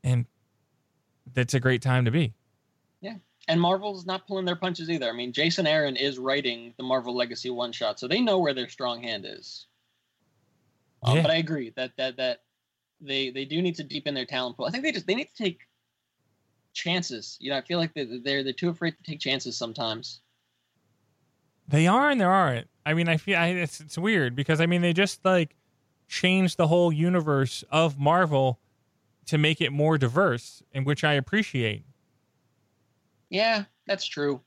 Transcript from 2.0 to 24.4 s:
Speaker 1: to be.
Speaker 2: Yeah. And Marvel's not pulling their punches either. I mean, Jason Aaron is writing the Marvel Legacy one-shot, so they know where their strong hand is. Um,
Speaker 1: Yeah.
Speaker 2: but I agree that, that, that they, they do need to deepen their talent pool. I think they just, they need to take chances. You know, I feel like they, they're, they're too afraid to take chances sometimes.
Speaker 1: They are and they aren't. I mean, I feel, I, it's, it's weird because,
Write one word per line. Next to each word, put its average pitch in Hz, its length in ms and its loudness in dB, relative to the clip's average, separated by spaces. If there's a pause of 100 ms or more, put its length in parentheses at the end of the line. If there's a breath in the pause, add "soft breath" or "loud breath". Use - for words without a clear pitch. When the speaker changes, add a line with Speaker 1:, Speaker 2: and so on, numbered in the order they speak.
Speaker 1:
to 117 60 2
be. 139 220 0 (680)
Speaker 2:
Yeah. 214 140 -10 (340)
And 165 100 4
Marvel's 190 460 0
not 185 200 -6
pulling 190 200 -4
their 180 100 0
punches 170 340 -6
either. 139 200 -2
I - 20 -4
mean, 120 220 -8
Jason 165 340 0
Aaron 147 300 2
is 135 200 -2
writing 127 600 -2
the 127 60 -10
Marvel 127 300 -2
Legacy 120 360 -4
one-shot, 120 500 -4
so 127 80 -8
they 208 140 0
know 208 180 2
where 151 140 0
their 123 160 -6
strong 120 340 -6
hand 110 240 -8
is. - 380 -16 (1400)
Um, 127 140 4
Speaker 1:
Yeah. 165 60 4
Speaker 2:
but 156 80 4
I 165 60 4
agree 156 380 -2
that, 127 220 -8
that, 131 200 -4
that 127 260 -2 (580)
they, 135 300 -4
they 135 120 -6
do 151 180 -2
need 175 140 0
to 165 80 -10
deepen 143 300 -6
their 127 120 -6
talent 127 300 -6
pool. 120 120 -6
I - 20 -2
think 247 140 -6
they 311 100 -2
just, 185 140 -8
they 196 80 0
need 269 120 -6
to - 80 -20
take 190 260 -4 (1120)
chances. 170 680 -6
You 131 100 -6
know, - 60 -2
I - 40 -4
feel 170 180 -4
like 165 140 -2
they, 143 120 -6
they're, 127 380 -4
they're 135 100 -4
too 175 160 -2
afraid 170 220 -2
to - 120 -20
take - 160 -12
chances 131 380 -4
sometimes. 113 640 -8 (1500)
Speaker 1:
They 156 200 4
are 269 240 4
and 254 100 2
they 190 40 4
aren't. 175 420 2 (180)
I 151 80 0
mean, 170 160 2
I 160 80 2
feel, 185 200 0
I, 170 100 2
it's, 175 340 -4
it's 156 160 -12
weird 165 380 2
because, 151 260 2